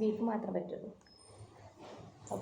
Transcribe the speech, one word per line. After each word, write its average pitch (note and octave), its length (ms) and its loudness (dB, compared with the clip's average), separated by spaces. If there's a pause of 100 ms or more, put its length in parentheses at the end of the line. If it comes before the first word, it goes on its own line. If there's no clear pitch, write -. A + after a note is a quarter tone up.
ബീഫ് G#3+ 280 6
മാത്രമേ G3 280 2
പറ്റുള്ളൂ. - 320 -2 (1400)
അത് G2+ 120 0